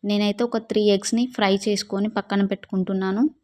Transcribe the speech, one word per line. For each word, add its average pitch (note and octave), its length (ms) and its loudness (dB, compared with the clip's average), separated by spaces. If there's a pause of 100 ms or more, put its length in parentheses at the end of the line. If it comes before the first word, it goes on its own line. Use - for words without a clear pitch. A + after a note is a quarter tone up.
నేనైతే G#3 380 0
ఒక A#3+ 120 -2 (120)
త్రీ G#3+ 120 2 (120)
ఎగ్స్ని A3+ 300 0 (100)
ఫ్రై G3+ 160 2 (160)
చేసుకొని G3+ 500 -2
పక్కన G3 360 0
పెట్టుకుంటున్నాను. F#3+ 680 -2 (200)